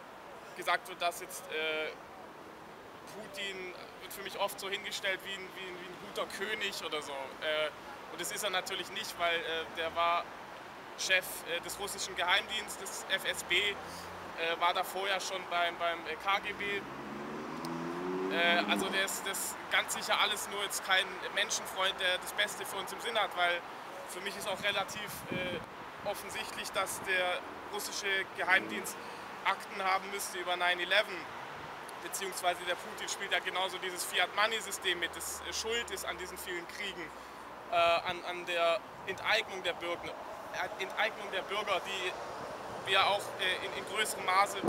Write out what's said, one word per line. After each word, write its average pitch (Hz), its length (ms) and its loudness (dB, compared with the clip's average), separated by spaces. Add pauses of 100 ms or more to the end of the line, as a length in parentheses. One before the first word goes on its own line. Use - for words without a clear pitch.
(560)
gesagt 180 320 2
wird, 175 140 -8
dass 175 200 0
jetzt, - 300 -8
äh, 156 400 0 (1200)
Putin 196 600 -6 (280)
wird 185 120 -10
für 202 80 -8
mich 190 180 -6
oft 196 200 0
so 190 100 -4
hingestellt 196 560 -2
wie 196 80 -6
ein, 185 220 -8
wie 190 120 -8
ein, 180 140 -8
wie 185 40 -10
ein 180 120 -10 (100)
guter 196 180 -2 (120)
König 208 460 -2
oder 156 180 -2
so. 143 100 -6
Äh, 151 580 0 (420)
und 165 100 -6
das 170 100 -4
ist 202 120 -2
er 196 80 0
natürlich 185 400 0
nicht, 208 280 -6
weil, 170 180 4
äh, 160 280 -2 (100)
der 165 200 -2
war 170 280 4 (760)
Chef, 185 280 4 (240)
äh, 170 100 0
des 175 180 -4
russischen 196 380 -4
Geheimdienstes, 202 920 2
F 190 160 2
S 180 180 0
B, 175 160 6
äh, 202 160 4 (840)
war 175 140 6
da 185 120 2
vorher 190 340 2
schon 185 300 -2
beim, 175 280 4
beim, 170 300 0
äh, 160 80 -2
K 196 240 4
G 202 140 -4
B. 202 280 -2 (1500)
Äh, 170 360 6
also 190 180 4
der 190 160 4
ist, - 240 -2
das - 280 -2 (160)
ganz - 220 4
sicher 214 280 2
alles 208 260 6
nur 202 160 -2
jetzt - 220 0
kein 190 200 8 (280)
Menschenfreund, 196 680 2
der 185 200 4
das - 120 -6
Beste 208 340 0
für 202 120 -4
uns 190 160 -4
im 190 80 -6
Sinn 226 180 2
hat, 180 160 2
weil 175 260 6 (460)
für 180 140 -6
mich 196 160 -4
ist 202 100 -4
auch 190 160 0
relativ, 202 480 0 (200)
äh, 180 280 0 (500)
offensichtlich, 202 640 -4
dass 190 320 0
der 180 380 4 (320)
russische 196 520 0 (120)
Geheimdienst 190 580 4 (480)
Akten 196 400 0
haben 190 260 4
müsste 196 300 -4
über 175 160 0
nine 175 260 4
eleven, 196 340 4 (840)
beziehungsweise 180 640 0
der 175 100 2
Putin - 340 -6
spielt 196 240 -4
ja 180 80 6
genauso 185 380 0
dieses 180 280 -4
Fiat-Money-System 196 960 2
mit, 165 160 -2
das, - 260 -6
äh, 175 120 -4
schuld 233 380 0
ist 190 140 -4
an 175 120 -4
diesen 180 200 -8
vielen 175 320 -4
Kriegen, 175 420 -6 (600)
äh, 175 40 4
an, 170 500 6
an 175 220 -4
der 170 320 4 (260)
Enteignung 190 560 0
der 175 120 0
Bürger, 170 400 -4 (640)
Enteignung 196 520 0
der 185 120 0
Bürger, 202 420 0
die 185 260 -2 (800)
wir 190 160 8
auch, 202 160 4 (160)
äh, 185 260 0
in, 185 120 -4
in - 160 -4
größerem 208 320 0
Maße 202 320 6 (120)